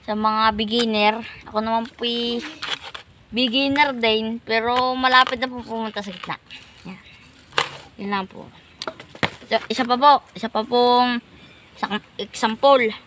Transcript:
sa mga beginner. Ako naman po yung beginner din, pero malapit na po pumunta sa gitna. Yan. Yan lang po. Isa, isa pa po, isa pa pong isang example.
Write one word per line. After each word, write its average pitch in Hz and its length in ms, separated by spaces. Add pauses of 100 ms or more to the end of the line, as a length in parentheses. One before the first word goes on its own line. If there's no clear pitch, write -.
sa - 80
mga 214 480
beginner. 220 560 (320)
Ako 214 160
naman 226 240
po - 160
yung 240 400 (880)
beginner 269 640
din, 226 480
pero 240 480
malapit 254 480
na 254 80
po 247 160
pumunta 226 400
sa 196 80
gitna. 175 240 (480)
Yan. 185 160 (960)
Yan 202 160
lang 196 160
po. - 240 (960)
Isa, 220 240
isa 247 160
pa 247 80
po, 277 240 (160)
isa - 160
pa 220 160
pong 247 560 (560)
isang - 160 (240)
example. 226 720 (160)